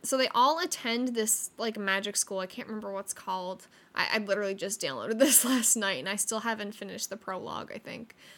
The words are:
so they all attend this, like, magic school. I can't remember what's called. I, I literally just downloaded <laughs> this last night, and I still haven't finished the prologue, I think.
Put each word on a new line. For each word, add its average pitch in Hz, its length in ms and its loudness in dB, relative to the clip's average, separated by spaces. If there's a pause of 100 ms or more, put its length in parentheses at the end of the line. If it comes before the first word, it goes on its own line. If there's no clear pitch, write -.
so 262 160 0
they 254 100 4
all 285 320 6
attend 247 540 -2
this, 220 420 0
like, 226 220 -4
magic 196 380 0
school. - 220 -2
I 185 80 -2
can't - 220 -12
remember 208 240 -8
what's 196 220 -6
called. 185 520 -6 (280)
I, - 180 0
I 220 60 2
literally 202 360 0
just 196 260 -4
downloaded 135 380 -2
<laughs> - 0 -
this 269 260 8
last 247 320 4
night, 196 220 0
and 135 100 -4
I 202 80 -2
still 220 240 -2
haven't 214 320 -4
finished 196 360 -8
the 196 80 -8
prologue, - 580 -8
I - 40 -10
think. - 360 -14 (240)